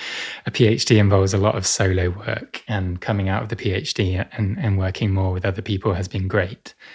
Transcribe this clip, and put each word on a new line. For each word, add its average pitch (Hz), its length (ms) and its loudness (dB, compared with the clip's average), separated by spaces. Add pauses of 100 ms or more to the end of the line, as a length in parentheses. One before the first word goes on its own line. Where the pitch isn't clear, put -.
(460)
a 117 40 -4
P 120 160 4
H 110 200 2
D 110 120 6
involves 98 360 4
a 98 40 2
lot 104 180 2
of 95 100 -4
solo 92 420 2
work, - 580 -6
and 92 340 -4
coming 98 280 -2
out 104 140 0
of 110 80 -8
the 113 60 -4
P 101 160 -2
H - 200 -4
D 92 220 0
and, 98 440 -2
and 104 200 2
working 95 340 0
more 95 200 2
with 92 120 -4
other 101 180 -2
people 101 300 -2
has 92 160 -2
been 95 180 -4
great. 95 480 -2 (200)